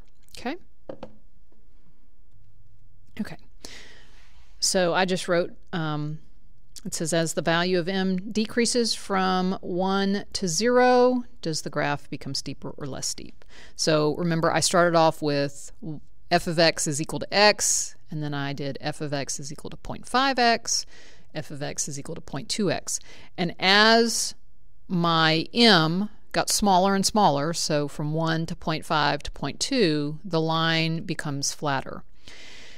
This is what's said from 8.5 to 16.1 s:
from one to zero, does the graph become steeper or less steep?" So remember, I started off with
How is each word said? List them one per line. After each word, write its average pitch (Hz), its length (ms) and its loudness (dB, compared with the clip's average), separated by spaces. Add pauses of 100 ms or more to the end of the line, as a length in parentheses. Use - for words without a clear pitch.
from 185 680 0
one 196 720 0
to - 140 -2
zero, 247 760 6 (200)
does 156 180 -2
the - 80 -6
graph 147 400 -2
become 143 240 -6
steeper - 380 -6
or - 160 -8
less - 200 -6
steep?" - 380 -8 (300)
So 151 400 2
remember, 170 360 2
I 160 80 4
started 170 380 6
off 160 240 6
with 143 500 -2 (600)